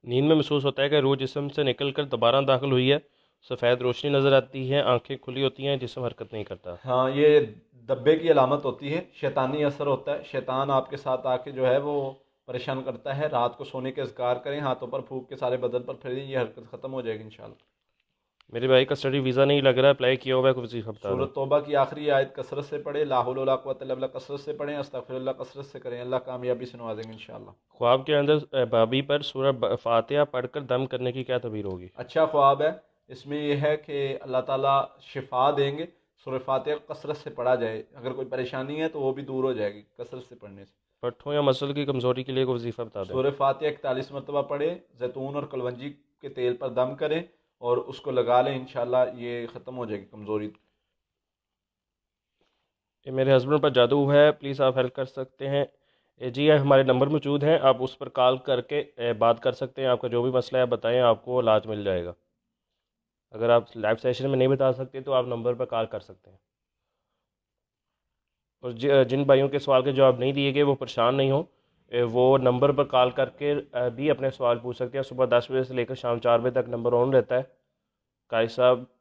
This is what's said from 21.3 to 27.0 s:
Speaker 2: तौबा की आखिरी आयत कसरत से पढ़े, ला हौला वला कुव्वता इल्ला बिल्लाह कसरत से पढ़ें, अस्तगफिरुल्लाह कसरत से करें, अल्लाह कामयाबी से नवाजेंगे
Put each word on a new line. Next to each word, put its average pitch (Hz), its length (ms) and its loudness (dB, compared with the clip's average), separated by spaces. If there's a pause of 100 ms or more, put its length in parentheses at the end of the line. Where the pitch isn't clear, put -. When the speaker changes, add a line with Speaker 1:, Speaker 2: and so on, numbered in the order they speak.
Speaker 2:
तौबा 143 260 0
की 147 140 -6
आखिरी 147 340 0
आयत 135 280 2
कसरत 139 280 -8
से 147 140 -8
पढ़े, 147 260 -4
ला 131 140 0
हौला 131 240 -2
वला 135 140 2
कुव्वता 131 280 -8
इल्ला 131 100 -6
बिल्लाह 131 240 -8
कसरत 139 220 -12
से 147 120 -10
पढ़ें, 147 240 -8
अस्तगफिरुल्लाह 131 580 -8
कसरत 135 300 -14
से 135 160 -18
करें, 120 200 -10
अल्लाह 127 200 -4
कामयाबी 123 460 -6
से 120 120 -18
नवाजेंगे 113 340 -10